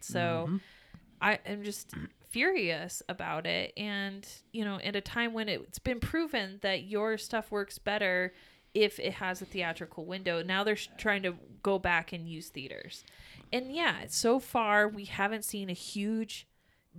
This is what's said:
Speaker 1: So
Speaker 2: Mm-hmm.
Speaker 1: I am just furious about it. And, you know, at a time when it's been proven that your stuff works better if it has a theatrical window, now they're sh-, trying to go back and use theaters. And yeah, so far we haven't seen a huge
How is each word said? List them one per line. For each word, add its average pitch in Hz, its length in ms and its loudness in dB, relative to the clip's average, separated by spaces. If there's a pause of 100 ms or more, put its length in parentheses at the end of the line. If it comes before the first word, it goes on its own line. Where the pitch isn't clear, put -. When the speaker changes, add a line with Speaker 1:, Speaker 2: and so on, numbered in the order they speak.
Speaker 1:
So 170 460 2
Speaker 2:
Mm-hmm. 185 100 2 (640)
Speaker 1:
I 208 240 4
am 202 180 -6
just - 300 -8 (360)
furious 190 800 0
about 165 380 -4
it. 170 300 0
And, 202 500 -4 (240)
you 226 140 -2
know, 196 180 -2
at 202 120 -2
a 202 60 0
time 233 320 -2
when 220 160 -2
it's - 300 -4
been 247 200 0
proven 226 600 0
that 190 220 0
your 214 340 0
stuff 220 340 -4
works 202 260 -2
better 185 560 2 (400)
if 208 260 6
it 180 140 0
has 185 280 -4
a 185 40 -10
theatrical 170 600 -4
window, 180 380 0
now 190 220 2
they're 214 100 4
sh-, - 220 -8
trying 202 260 2
to 175 120 0 (280)
go 196 160 4
back 175 320 2
and 170 160 -8
use 160 220 -10
theaters. - 560 -12 (480)
And 254 200 -2
yeah, 330 360 2
so 240 300 6
far 208 500 6
we 208 160 -8
haven't 214 400 0
seen 196 240 -4
a 175 40 0
huge 214 760 -2 (520)